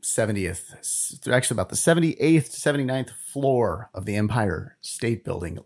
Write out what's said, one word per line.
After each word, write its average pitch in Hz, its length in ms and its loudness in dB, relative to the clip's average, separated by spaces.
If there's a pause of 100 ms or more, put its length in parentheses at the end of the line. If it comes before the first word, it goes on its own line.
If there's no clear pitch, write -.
seventieth, 101 800 -2
s-, - 400 -6 (100)
actually 123 280 4
about 95 140 -2
the - 60 -6
seventy-eighth 160 760 4
to - 80 -10
seventy-ninth 135 500 0 (220)
floor 120 600 0
of 95 120 -10
the 101 100 -2
Empire 104 680 0
State - 440 -4
Building. 82 420 -6